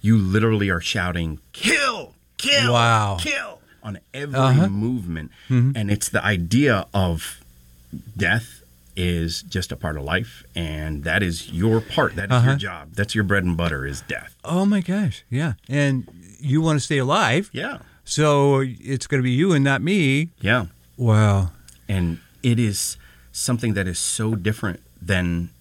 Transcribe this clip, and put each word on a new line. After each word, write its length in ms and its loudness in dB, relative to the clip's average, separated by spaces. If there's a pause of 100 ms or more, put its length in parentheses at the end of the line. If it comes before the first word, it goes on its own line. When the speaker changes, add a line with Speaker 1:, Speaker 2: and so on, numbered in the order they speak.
Speaker 1:
you 160 4
literally 520 2
are 120 0
shouting, 580 -4 (120)
"Kill, 600 -2 (240)
kill, 360 2
Speaker 2:
Wow. 460 4
Speaker 1:
kill," 400 -6 (240)
on 160 -10 (140)
every 260 -8
Speaker 2:
Uh-huh. 300 6
Speaker 1:
movement. 640 -4 (180)
Speaker 2:
Mm-hmm. 260 4
Speaker 1:
And 160 -2
it's 180 -2
the 140 -2
idea 680 2
of 460 -2 (760)
death 460 -2 (340)
is 480 -2
just 280 -6
a 40 -8
part 220 -6
of 60 -8
life, 400 -4 (120)
and 480 -6
that 200 0
is 280 -4
your 300 2
part. 340 -2
That 100 -6
is 120 -2
Speaker 2:
Uh-huh. 140 4
Speaker 1:
your 60 2
job. 360 -8
That's 220 -4
your 80 2
bread 200 2
and 140 0
butter 280 -2
is 160 -8
death. 420 -12
Speaker 2:
Oh, 220 0
my 160 2
gosh. 480 -4
Yeah. 240 -2 (140)
And 400 0 (320)
you 220 0
wanna 200 2
stay 160 -2
alive. 540 0
Speaker 1:
Yeah. 280 -8 (260)
Speaker 2:
So 560 4
it's 460 -6
gonna 160 0
be 80 2
you 220 2
and 100 4
not 180 2
me. 480 2 (120)
Speaker 1:
Yeah. 240 2 (320)
Speaker 2:
Wow. 540 4 (380)
Speaker 1:
And 300 0 (240)
it 160 2
is 380 -2 (360)
something 400 -2
that 140 -2
is 120 -6
so 360 -2
different 460 -4 (200)
than 480 -2 (120)